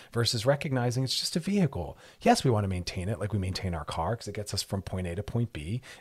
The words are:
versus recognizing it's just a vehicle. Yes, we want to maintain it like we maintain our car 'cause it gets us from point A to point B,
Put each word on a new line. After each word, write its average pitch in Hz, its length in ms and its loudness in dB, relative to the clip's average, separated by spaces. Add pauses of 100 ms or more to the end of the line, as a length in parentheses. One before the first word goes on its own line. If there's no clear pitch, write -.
(140)
versus 117 320 2
recognizing 131 580 2
it's - 160 -2
just - 160 -2
a 175 60 0
vehicle. 160 560 0 (240)
Yes, - 240 6
we 131 60 6
want 107 120 4
to 95 60 0
maintain 90 400 -2
it 113 100 -2
like 101 140 -2
we 107 60 2
maintain 92 340 -2
our 78 100 -4
car 85 320 -2
'cause - 120 -8
it 101 80 -6
gets 104 180 -6
us 101 100 -2
from 98 200 -4
point 92 240 -4
A 85 80 -4
to 101 80 -2
point 117 280 0
B, 87 300 -4 (200)